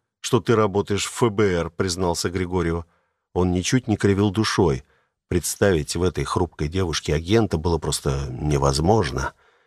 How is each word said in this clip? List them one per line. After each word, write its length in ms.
что 200
ты 140
работаешь 520
в 160
Ф 100
Б 120
Р», 260
признался 580
Григорио. 560
Он 200
ничуть 360
не 80
кривил 340
душой. 540
Представить 640
в 80
этой 220
хрупкой 440
девушке 460
агента 420
было 220
просто 520
невозможно. 1000